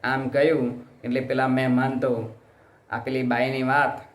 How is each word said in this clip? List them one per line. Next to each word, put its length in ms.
આમ 260
કહ્યું 380
એટલે 260
પેલા 180
મહેમાન 520
તો 120
આ 160
પેલી 260
બાઈની 400
વાત 240